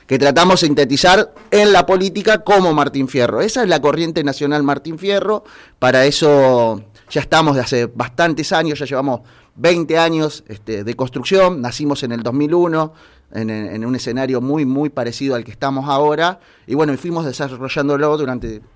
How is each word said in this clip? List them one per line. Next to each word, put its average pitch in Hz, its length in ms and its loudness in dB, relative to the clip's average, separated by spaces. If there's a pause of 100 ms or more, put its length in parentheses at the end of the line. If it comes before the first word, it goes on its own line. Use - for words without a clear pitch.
que 135 140 0
tratamos 170 400 4
de 170 80 2
sintetizar 147 640 2 (160)
en 208 220 4
la 180 120 6
política 196 600 0
como 185 280 4
Martín 143 360 0
Fierro. 120 320 0
Esa 220 240 0
es 202 40 0
la 151 120 2
Corriente 156 420 0
Nacional 143 400 -2
Martín 143 380 -4
Fierro, 196 420 -2 (380)
para 127 260 4
eso 131 800 4 (260)
ya 147 120 -2
estamos 156 340 2
de 127 60 0
hace 120 240 -2
bastantes 143 640 -4
años, 160 260 -2
ya 143 80 -8
llevamos 131 360 -4 (340)
veinte 160 420 0
años, 160 500 -2
este, 107 360 -10
de 117 100 -6
construcción, 180 640 0
nacimos 139 420 -4
en 120 100 -6
el 117 100 -6
dos 117 100 -4
mil 147 220 0
uno, 160 400 0 (380)
en, 110 180 -6
en, 107 240 -8
en 110 100 -8
un 123 120 -4
escenario 127 440 -4
muy, 143 240 -2
muy 139 260 -2
parecido 131 440 -6
al 117 100 -6
que - 60 -20
estamos 135 380 -6
ahora, 151 520 0 (260)
y - 80 -6
bueno, 151 200 0
y - 20 -6
fuimos 165 300 -6
desarrollándolo 139 880 -2
durante, 120 460 -6 (140)